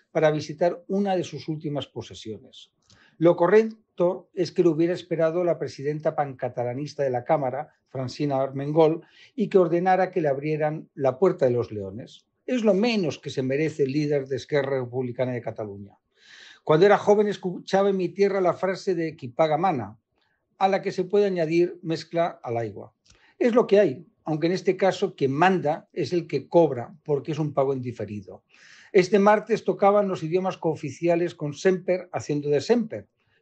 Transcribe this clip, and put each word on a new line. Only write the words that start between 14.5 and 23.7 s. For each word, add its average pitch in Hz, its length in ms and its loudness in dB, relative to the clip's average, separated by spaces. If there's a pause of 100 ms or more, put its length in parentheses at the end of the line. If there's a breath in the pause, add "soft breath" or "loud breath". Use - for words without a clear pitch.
Republicana 123 520 -4
de 120 100 -6
Cataluña. 104 560 -12 (680 loud breath)
Cuando 156 220 6
era 202 100 6
joven 208 300 4
escuchaba 190 640 0
en 196 60 0
mi 180 120 -2
tierra 190 320 0
la 175 140 2
frase 185 400 -4
de 160 220 -6
"Qui 127 120 -14
paga 151 300 2
mana", 131 400 -2 (580)
a 196 120 2
la 190 120 0
que 196 120 -6
se 185 120 -2
puede 208 220 2
añadir 175 560 0
"mezcla 165 600 -4
al 120 140 -6
aigua". 110 380 -8 (440 soft breath)
Es 240 160 2
lo 233 120 4
que 196 140 6